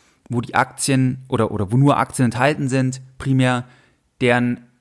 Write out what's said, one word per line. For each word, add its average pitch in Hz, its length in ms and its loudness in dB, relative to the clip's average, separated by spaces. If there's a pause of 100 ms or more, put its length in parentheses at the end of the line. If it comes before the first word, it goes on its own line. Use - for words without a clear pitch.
(300)
wo 120 120 -2
die - 140 -6
Aktien 131 720 0
oder, 110 240 0
oder 101 200 -4
wo 123 60 2
nur 139 200 4
Aktien 127 280 -2
enthalten 135 440 0
sind, 131 320 -2 (180)
primär 127 460 0 (540)
deren 123 420 2 (200)